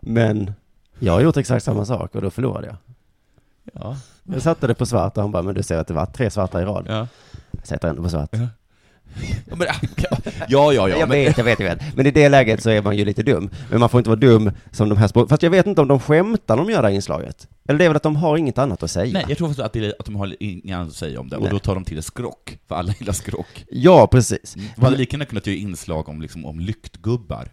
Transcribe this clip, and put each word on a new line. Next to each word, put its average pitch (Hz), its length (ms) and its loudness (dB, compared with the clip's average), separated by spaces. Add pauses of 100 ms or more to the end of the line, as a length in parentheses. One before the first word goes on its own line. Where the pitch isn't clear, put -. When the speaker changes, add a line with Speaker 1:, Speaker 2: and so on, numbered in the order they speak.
Speaker 1:
Men 107 520 0 (460)
jag 87 140 0
har 92 80 4
gjort 156 160 4
exakt 123 280 -2
samma 104 200 -2
sak 101 300 -6
och 110 80 -6
då 98 80 -4
förlorade 113 360 -6
jag. 101 100 -16 (960)
Speaker 2:
Ja. 123 220 -12 (280)
Speaker 1:
Jag 135 180 -6
satte 160 240 0
det 117 80 2
på 123 120 -2
svart 98 300 -2
och 107 60 -2
han 104 100 -2
bara: 85 100 -2
"Men 95 120 -4
du 98 80 -4
ser 85 160 -2
att 80 100 -4
det 90 60 -6
var 78 120 0
tre 113 240 -2
svarta 92 320 -2
i - 20 -2
rad." 95 240 -6
Speaker 2:
Ja. 110 200 -6 (420)
Speaker 1:
Jag - 160 -12
sätter - 220 -4
ändå 76 140 -6
på 87 60 -2
svart. 78 240 -4
Speaker 2:
Ja. 117 160 -4 (1000)
Ja, - 100 -12
men, 175 100 -2 (300)
ja, - 120 -2 (400)
ja, 143 240 4
ja, 98 160 2
Speaker 1:
Jag 92 100 0 (100)
Speaker 2:
men - 0 - (100)
Speaker 1:
vet, 139 200 2
jag 120 60 0
vet, 117 160 2
jag 98 60 -2 (100)
vet. 147 200 -8
Men 131 100 4
i 147 40 6
det 143 180 6
läget 123 340 4
så 113 80 2
är 107 120 4
man 101 140 0
ju 101 80 2
lite 104 180 -2
dum. 104 280 0 (200)
Men 113 100 2
man 117 80 6
får 123 100 4
inte 113 120 2
vara 110 100 2
dum 110 300 6 (200)
som 107 180 0
de 104 100 2
här 104 100 6
sport-, 113 200 4
fast 151 140 4
jag 170 80 4
vet 185 160 4
inte 180 140 2
om 139 80 4
de 135 120 0
skämtar 170 560 2
när 147 80 0
de 220 80 -2
gör 175 100 2
det 107 60 4
här 101 60 2
inslaget. 76 540 -6 (200)
Eller 143 100 2
det 180 60 6
är 170 40 6
väl 156 80 4
att 143 60 0
de 156 140 0
har 151 200 0
inget 151 220 -2
annat 127 240 0
att 82 80 -6
säga. 107 220 -2
Speaker 2:
Nej, 185 160 -2
jag 151 100 -4
tror 165 100 -2
faktiskt 131 180 -4
att 110 60 -8
det 110 140 -4
är 104 120 -4
att - 80 -14
de 107 100 -8
har 98 240 -6
inget 92 360 -8
annat 87 120 -6
att 73 60 -14
säga 67 260 -10
om 64 80 -12
det. 71 80 -10
Och - 60 -4
Speaker 1:
Nej. 95 100 0
Speaker 2:
då 101 60 -2
tar 98 160 -2
de 92 100 -6
till 78 180 -8
skrock, - 560 -12 (100)
för - 60 -8
alla 90 240 -4
gillar 98 140 -6
skrock. - 580 -10
Speaker 1:
Ja, 135 360 8
precis. - 500 2
Speaker 2:
Mm. 101 200 -12
De 117 80 2
hade 131 120 4
lika 135 200 -4
gärna 147 80 -6
kunnat 107 220 -8
göra 101 100 -2
inslag 85 520 -8
om, 78 140 -12
liksom, 76 240 -14
om 78 140 -12
lyktgubbar. 92 920 -8